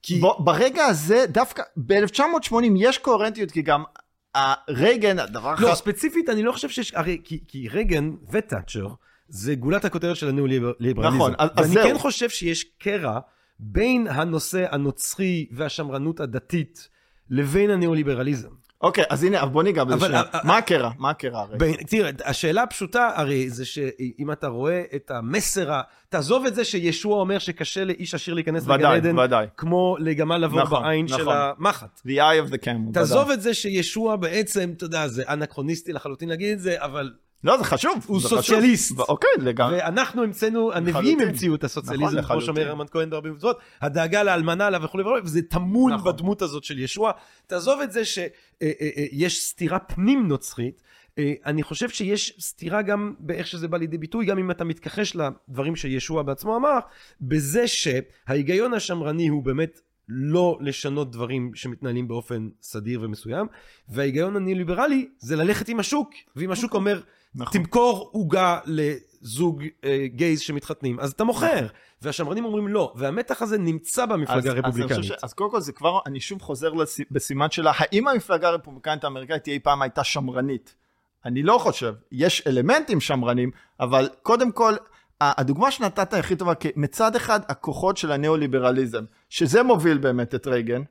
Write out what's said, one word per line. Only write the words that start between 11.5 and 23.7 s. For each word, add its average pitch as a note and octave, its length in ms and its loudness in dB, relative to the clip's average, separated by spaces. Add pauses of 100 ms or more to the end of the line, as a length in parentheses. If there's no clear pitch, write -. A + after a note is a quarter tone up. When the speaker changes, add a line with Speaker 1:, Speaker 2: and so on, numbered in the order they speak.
Speaker 2:
אז E3 80 4
Speaker 1:
ואני E3 100 2
Speaker 2:
זהו. A3 140 8
Speaker 1:
כן C#4+ 100 2
חושב A#3+ 300 0
שיש E3 360 -4 (140)
קרע E3 400 -4 (400)
בין A3 480 2
הנושא E3 640 -2
הנוצרי D#3 840 -2
והשמרנות D3 680 -4
הדתית C#3 680 -4 (420)
לבין C#3+ 400 2
הניאו-ליברליזם. D3 800 0 (340)
Speaker 2:
אוקיי, E3+ 280 4
אז C#3+ 140 0
הנה, F3+ 220 2
בוא C#3+ 160 2
ניגע E3+ 220 4
בזה B2+ 100 2
Speaker 1:
אבל D#3+ 120 2
Speaker 2:
שנייה. D#3+ 160 2 (100)
Speaker 1:
ה-, E3 60 -2
ה-, D3 80 0
Speaker 2:
מה F3+ 100 8
הקרע? D#3 420 2
מה C#3 120 0
הקרע, B2 300 -6
הרי? G#2 180 -8
Speaker 1:
בין, D#3 160 4 (120)
תראה, G3+ 240 2 (140)
השאלה E3 380 0
הפשוטה A#3+ 520 0
הרי C3+ 360 0
זה A#2+ 140 -10
שאם C3+ 680 -6